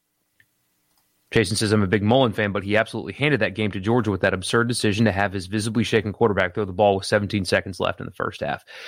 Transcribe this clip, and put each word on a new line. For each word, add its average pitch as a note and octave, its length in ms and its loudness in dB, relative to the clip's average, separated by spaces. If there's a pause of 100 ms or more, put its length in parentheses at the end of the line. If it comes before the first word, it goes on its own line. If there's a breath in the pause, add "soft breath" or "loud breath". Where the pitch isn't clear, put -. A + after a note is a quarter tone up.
(1300)
Jason G#2+ 260 2
says, G#2+ 140 0
"I'm G#2+ 120 4
a F#2+ 40 2
big G2 140 2
Mullen A#2 320 4
fan, G#2 200 -2
but G2 100 -4
he G2+ 140 0
absolutely A2 360 -2
handed C#3 280 0
that F#2+ 140 -2
game G#2+ 160 -2
to G2+ 80 -8
Georgia A2 300 2
with F#2 120 -2
that F#2+ 120 2
absurd A#2 340 0
decision A2 380 0
to G#2 60 4
have F#2+ 220 0
his F#2 140 -8
visibly G#2+ 360 -2
shaken G#2 300 0
quarterback F#2+ 420 0
throw G#2+ 100 -4
the F#2 80 -8
ball G2+ 220 4
with F#2+ 100 -4
seventeen G#2 400 0
seconds G2 340 -2
left F#2 200 -4
in F#2 60 -10
the - 80 -12
first - 260 -6
half." C#2+ 240 -6 (240 loud breath)